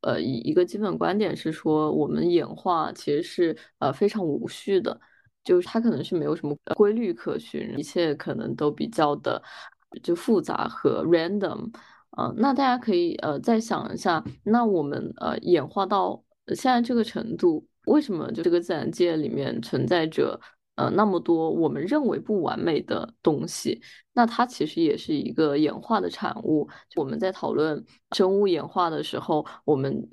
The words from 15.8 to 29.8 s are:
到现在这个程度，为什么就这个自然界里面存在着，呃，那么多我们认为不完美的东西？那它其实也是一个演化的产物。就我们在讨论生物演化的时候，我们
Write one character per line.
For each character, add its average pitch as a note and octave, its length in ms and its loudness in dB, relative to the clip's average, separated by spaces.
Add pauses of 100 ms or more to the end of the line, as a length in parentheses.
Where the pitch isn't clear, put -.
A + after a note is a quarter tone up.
到 F#3+ 360 0 (260)
现 - 160 -4
在 B3 180 4
这 B3 120 0
个 A#3 80 4
程 - 340 -6
度， E3 300 2 (200)
为 C#4+ 120 6
什 C#4+ 140 0
么 D3+ 200 -4
就 E3 100 -6
这 E3+ 80 2
个 F3 100 4
自 F3 140 -4
然 D3+ 160 -2
界 E3+ 260 2
里 D3 140 -2
面 C3 320 -4
存 - 240 -2
在 E3+ 200 2
着， - 320 -2 (380)
呃， C3 140 0
那 G#3 160 4
么 F#3 120 2
多 D#3+ 320 2
我 D#3+ 180 2
们 C#3 180 -2
认 C#4+ 180 0
为 G3+ 140 0
不 G3+ 240 -2
完 - 180 -2
美 E3 220 0
的 - 400 -6
东 D#3 260 2
西？ - 320 -4 (320)
那 A#3 140 4
它 A#3 180 0
其 B3 220 -2
实 E3 160 -2
也 D3+ 140 4
是 - 180 -4
一 - 180 -2
个 D3+ 240 2
演 D3+ 240 2
化 A3 200 0
的 F3+ 100 -4
产 - 320 -6
物。 D3+ 260 0 (220)
就 - 100 -4
我 C#3 80 -2
们 D3+ 100 -6
在 F#3 120 0
讨 - 220 -6
论 D3+ 300 0 (340)
生 F#3 120 4
物 G3 200 4
演 D#3+ 180 0
化 E3+ 240 0
的 D3 120 -4
时 - 160 -6
候， - 280 0 (180)
我 D3+ 120 4
们 C#3 360 -4